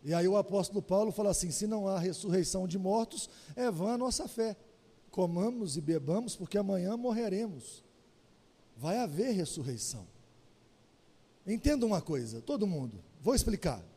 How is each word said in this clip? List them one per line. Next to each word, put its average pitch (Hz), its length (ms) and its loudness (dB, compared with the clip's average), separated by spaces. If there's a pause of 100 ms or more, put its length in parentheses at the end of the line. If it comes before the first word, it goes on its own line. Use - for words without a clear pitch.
E 147 120 -2
aí 175 120 4
o 196 120 4
apóstolo 196 440 0
Paulo 202 300 2
fala 202 200 2
assim: 175 200 0
"Se 208 160 -2
não 214 180 -2
há 190 140 0
ressurreição 175 640 0
de 180 120 -2
mortos, 208 520 0 (280)
é 247 120 0
vã 196 260 0
a - 20 -2
nossa 254 280 -2
fé. 226 300 -2 (560)
Comamos 185 640 0
e - 60 -2
bebamos, 160 560 0
porque 190 200 -2
amanhã 196 380 0
morreremos." 220 880 -2 (920)
Vai 165 220 0
haver 220 340 0
ressurreição. 127 760 -4 (1400)
Entenda 233 400 2
uma 208 160 4
coisa, 117 380 -4
todo 220 260 0
mundo, 131 380 -2 (180)
vou 254 140 4
explicar. 160 480 0 (140)